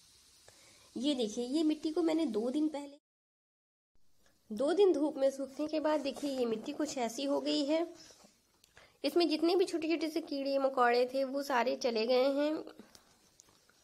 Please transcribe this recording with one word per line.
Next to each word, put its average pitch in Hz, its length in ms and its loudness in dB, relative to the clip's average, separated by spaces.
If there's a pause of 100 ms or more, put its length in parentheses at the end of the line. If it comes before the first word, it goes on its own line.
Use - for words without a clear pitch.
(960)
ये 277 200 0
देखिए, 240 300 -2
ये 285 180 0
मिट्टी 311 280 0
को 349 100 0
मैंने 320 260 2
दो 220 220 -2
दिन 302 180 0
पहले, 285 300 -8 (1500)
दो 247 240 -2
दिन 381 200 6
धूप 285 240 0
में 269 140 4
सूखने 269 360 -6
के 311 120 -2
बाद 302 200 0
देखिए 277 320 -4
ये 254 140 0
मिट्टी 226 260 -4
कुछ 294 280 -4
ऐसी 233 260 -4
हो 277 160 0
गई 294 240 0
है। 320 200 2 (1200)
इसमें 339 260 4
जितने 320 260 2
भी 359 100 4
छोटे 320 240 -4
छोटे 320 200 0
से 339 140 -4
कीड़े 277 360 -2
मकोड़े 254 460 4
थे 262 200 -2
वो 269 180 -6
सारे 262 340 0
चले 226 300 0
गए 254 240 4
हैं। 294 200 0 (1300)